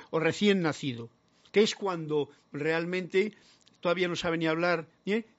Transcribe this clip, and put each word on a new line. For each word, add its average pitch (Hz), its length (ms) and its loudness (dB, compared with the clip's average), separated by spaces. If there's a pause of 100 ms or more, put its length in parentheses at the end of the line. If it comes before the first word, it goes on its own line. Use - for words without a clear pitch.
(100)
o 165 100 0
recién 190 400 2
nacido, 135 480 -4 (440)
que 202 100 6
es 214 120 2
cuando 156 540 -4 (240)
realmente 170 800 -2 (480)
todavía 175 280 2
no 170 80 -4
sabe 165 220 -2
ni 165 80 0
hablar, 165 420 0 (180)
¿eh? 220 180 -2 (140)